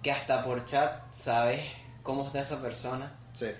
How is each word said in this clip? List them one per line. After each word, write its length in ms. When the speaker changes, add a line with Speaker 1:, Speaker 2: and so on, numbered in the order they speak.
Speaker 1:
que 100
hasta 320
por 220
chat 260
sabes 480
cómo 240
está 140
esa 200
persona. 580
Speaker 2:
Sí. 140